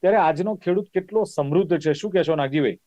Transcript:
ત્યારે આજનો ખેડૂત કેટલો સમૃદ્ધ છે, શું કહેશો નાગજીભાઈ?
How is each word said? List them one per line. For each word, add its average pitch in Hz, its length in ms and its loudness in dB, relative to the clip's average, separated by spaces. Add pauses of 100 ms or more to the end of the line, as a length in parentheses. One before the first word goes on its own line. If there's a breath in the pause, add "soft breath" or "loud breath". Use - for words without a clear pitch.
ત્યારે 196 160 4
આજનો 180 380 0
ખેડૂત 185 380 -2
કેટલો 202 300 -2
સમૃદ્ધ 156 540 0
છે, 151 160 0
શું 202 180 -6
કહેશો 165 240 2
નાગજીભાઈ? 139 520 0